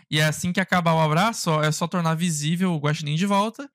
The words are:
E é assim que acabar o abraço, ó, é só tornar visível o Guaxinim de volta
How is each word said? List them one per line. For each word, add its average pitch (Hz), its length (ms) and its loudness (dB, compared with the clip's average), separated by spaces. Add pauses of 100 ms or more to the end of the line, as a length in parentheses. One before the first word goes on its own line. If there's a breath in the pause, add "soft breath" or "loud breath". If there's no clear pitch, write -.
(100)
E 147 80 0
é 156 80 4
assim 180 260 -2
que 196 80 0
acabar 175 340 2
o 160 60 4
abraço, 170 500 2
ó, 151 120 2
é 151 80 2
só 170 160 -2
tornar 165 280 0
visível 170 600 0
o 156 40 -2
Guaxinim 151 380 -2
de 185 100 0
volta 214 480 -2